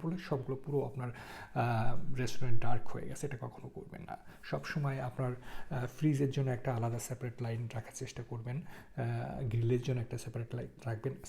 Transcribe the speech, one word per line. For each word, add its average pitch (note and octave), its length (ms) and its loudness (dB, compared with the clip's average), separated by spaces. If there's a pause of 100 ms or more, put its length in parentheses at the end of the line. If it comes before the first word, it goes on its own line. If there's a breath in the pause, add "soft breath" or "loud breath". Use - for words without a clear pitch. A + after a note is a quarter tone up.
পড়লে E3 160 -4
সবগুলো C3 480 -4
পুরো C#3+ 200 0
আপনার, B2+ 240 -6 (460 loud breath)
আহ, A#2 600 6
রেস্টুরেন্ট A#2+ 460 8
ডার্ক A#2 260 8
হয়ে - 200 0
গেছে, C3+ 200 -4
এটা C#3 140 -6
কখনো B2 280 -10
করবেন - 320 -14
না। - 160 -12 (260 loud breath)
সবসময় C#3+ 560 -4
আপনার, B2 320 -2
আহ, - 540 -4
ফ্রিজের C#3 460 2
জন্য C3 200 0
একটা B2 240 -2
আলাদা A#2 240 -2
সেপারেট A#2+ 420 -8
লাইন A#2 320 -4
রাখার A2 220 -8
চেষ্টা B2 280 -10
করবেন, A#2+ 340 -6
আহ, A#2+ 840 -6
গ্রিলের A#2 400 2
জন্য B2+ 200 -2
একটা A#2+ 160 -6
সেপারেট A#2 380 -8
লাইন B2 120 -6 (180)
রাখবেন, A#2+ 280 -4 (160)